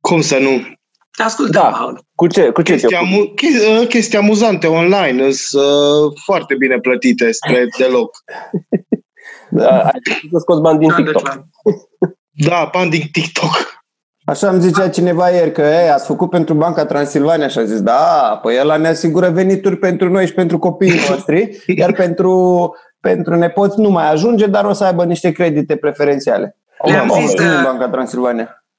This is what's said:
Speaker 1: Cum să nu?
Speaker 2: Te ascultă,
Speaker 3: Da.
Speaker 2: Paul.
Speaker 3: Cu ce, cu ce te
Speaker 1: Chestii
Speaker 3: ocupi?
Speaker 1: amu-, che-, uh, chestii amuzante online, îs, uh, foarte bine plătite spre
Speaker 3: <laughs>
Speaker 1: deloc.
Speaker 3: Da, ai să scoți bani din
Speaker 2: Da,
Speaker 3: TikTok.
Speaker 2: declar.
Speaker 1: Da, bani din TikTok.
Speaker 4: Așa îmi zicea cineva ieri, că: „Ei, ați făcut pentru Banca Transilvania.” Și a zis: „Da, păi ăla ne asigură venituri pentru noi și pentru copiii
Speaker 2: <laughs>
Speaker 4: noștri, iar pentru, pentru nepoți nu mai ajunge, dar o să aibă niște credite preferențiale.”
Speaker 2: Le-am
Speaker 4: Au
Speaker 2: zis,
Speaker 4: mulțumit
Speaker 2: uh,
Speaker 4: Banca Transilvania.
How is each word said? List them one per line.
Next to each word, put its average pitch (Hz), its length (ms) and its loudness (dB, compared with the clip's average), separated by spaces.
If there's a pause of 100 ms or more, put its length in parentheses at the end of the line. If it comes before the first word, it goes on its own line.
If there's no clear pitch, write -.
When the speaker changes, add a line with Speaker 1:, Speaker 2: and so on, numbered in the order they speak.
Speaker 1:
Cum 170 200 0
să 147 180 0
nu? 135 240 0 (540)
Speaker 2:
Te 220 60 -4
ascultă, 226 300 -2
Speaker 3:
Da. 175 120 4
Speaker 2:
Paul. 120 360 -4 (140)
Speaker 3:
Cu 175 120 0
ce, 170 240 2
cu 165 120 0
ce 165 100 2
te 143 60 2
Speaker 1:
Chestii 196 180 2
Speaker 3:
ocupi? 175 160 0
Speaker 1:
amu-, 202 220 0
che-, 226 460 2
uh, 240 60 2
chestii 233 320 0
amuzante 208 480 2
online, 165 580 2
îs, 135 280 -2
uh, 143 600 2 (120)
foarte 165 300 -2
bine 127 240 0
plătite 120 540 0
spre 123 360 0
Speaker 3:
<laughs> - 100 -12
Speaker 1:
deloc. 127 380 0 (1300)
Speaker 3:
Da, 123 320 2
ai 247 180 -2 (320)
să 170 60 0
scoți 160 220 0
bani 156 180 2
din 156 100 4
Speaker 2:
Da, 156 60 2
Speaker 3:
TikTok. 151 280 0
Speaker 2:
declar. 139 220 -8 (880)
Speaker 1:
Da, 151 420 -2
bani 180 180 0
din 160 220 -4
TikTok. - 720 -4 (400)
Speaker 4:
Așa 147 240 -2
îmi 185 120 2
zicea 185 280 2
cineva 180 420 0
ieri, 175 220 2
că: - 80 -4
„Ei, 160 300 2
ați - 160 0
făcut 170 240 -2
pentru 165 240 0
Banca 156 320 0
Transilvania.” 147 600 0
Și - 100 -4
a 117 60 0
zis: 107 160 -4
„Da, 131 640 2
păi 117 160 0
ăla 151 180 2
ne 160 120 0
asigură 165 420 0
venituri 190 460 0
pentru 180 340 0
noi 185 160 2
și - 60 -6
pentru 170 260 0
copiii 175 460 0
Speaker 2:
<laughs> 143 60 -2
Speaker 4:
noștri, 165 560 -2
iar 175 260 0
pentru, 180 840 0 (260)
pentru 170 360 -2
nepoți 196 420 0
nu 214 120 2
mai 165 200 2
ajunge, 208 360 2
dar 202 180 0
o 202 80 0
să 202 120 -2
aibă 175 200 0
niște 170 280 -2
credite 151 440 -2
preferențiale.” 139 800 -2 (280)
Speaker 2:
Le-am - 260 2
Speaker 4:
Au - 100 2
Speaker 2:
zis, - 60 0
Speaker 4:
mulțumit 170 260 0
Speaker 2:
uh, 139 100 0
Speaker 4:
Banca 127 260 -2
Transilvania. 123 760 -4 (140)